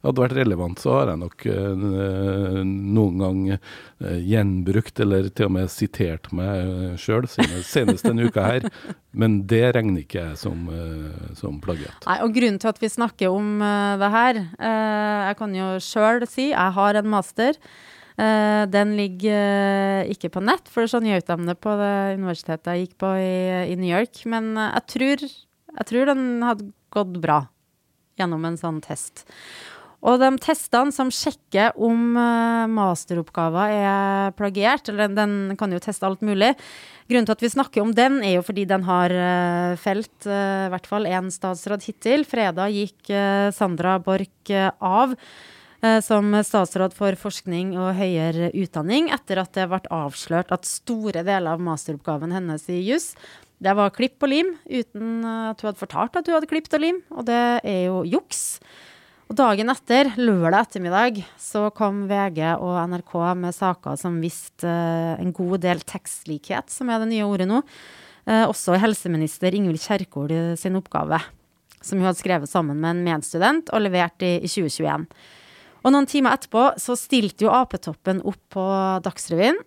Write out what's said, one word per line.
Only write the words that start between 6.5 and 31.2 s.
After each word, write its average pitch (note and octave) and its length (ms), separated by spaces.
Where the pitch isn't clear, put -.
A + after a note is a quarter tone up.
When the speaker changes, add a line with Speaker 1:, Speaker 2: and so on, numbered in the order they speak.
Speaker 1:
eh, F#2 400
selv, A#2 320
senest, F2+ 400
senest A2 320
denne A#2 240
uka G#2 160
her. B2 220
Speaker 2:
<laughs> - 240
Speaker 1:
Men G#2 340
det A2+ 140
regner G2+ 300
ikke - 180
jeg D#2 160
som, E2+ 320
eh, D#2+ 720
som - 240
plagiat. - 400
Speaker 2:
Nei, F#3 160
og A3+ 160
grunnen A3 240
til A3+ 80
at G#3+ 160
vi G#3+ 80
snakker A3 400
om, G#3 160
eh, G3+ 320
det G3+ 220
her, A#3 260
eh, G#3+ 840
jeg G#3 100
kan G3+ 160
jo F#3+ 240
selv A3+ 480
si, C4+ 220
jeg F#3 260
har G#3 240
en G#3 80
master. G#3+ 480
Eh, G#3+ 420
den G#3 240
ligger, G3 1040
eh, - 80
ikke - 240
på F#3+ 80
nett, C#4 240
for A#3 160
sånn A3+ 240
gjør F#3 240
de E3+ 160
det F3 160
på G#3+ 160
det G3 400
universitetet E3+ 540
jeg F3+ 160
gikk - 80
på F#3+ 260
i, F#3 480
i F3+ 80
New F3+ 80
York. G3+ 400
Men, A3+ 300
eh, G#3+ 140
jeg - 160
tror, C#4 320
jeg A3 140
tror C4+ 180
den B3 320
hadde G#3 280
gått F#3 320
bra D3 220
gjennom E3 240
en E3 160
sånn D#3+ 240
test. - 400
Og B3 160
de C4 160
testene C#4 560
som C4 160
sjekker - 720